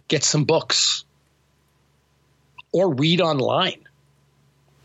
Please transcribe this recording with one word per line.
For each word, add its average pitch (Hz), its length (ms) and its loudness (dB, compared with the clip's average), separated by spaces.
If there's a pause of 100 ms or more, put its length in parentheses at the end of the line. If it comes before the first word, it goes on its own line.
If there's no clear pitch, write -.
get 147 160 0
some 151 200 0
books. - 600 0 (1700)
Or 175 200 2
read 160 280 0
online. 151 580 0 (1080)